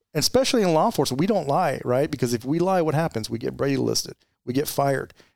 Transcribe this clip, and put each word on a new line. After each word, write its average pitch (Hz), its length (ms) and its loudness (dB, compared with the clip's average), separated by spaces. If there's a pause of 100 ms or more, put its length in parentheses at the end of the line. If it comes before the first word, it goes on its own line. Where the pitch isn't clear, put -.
(120)
And 151 80 -2
especially 254 420 2
in 175 120 4
law 160 100 4
enforcement, 139 360 0
we 180 60 2
don't 185 220 0
lie, 151 360 0
right? 135 260 0
Because 120 240 -2
if 110 100 -4
we 151 140 -2
lie, 180 240 2
what 156 120 0
happens? 151 360 -2
We - 80 -6
get 131 180 -6
Brady 135 220 0
listed. 113 360 -2 (300)
We 123 80 -6
get 143 160 0
fired. 139 460 -2 (220)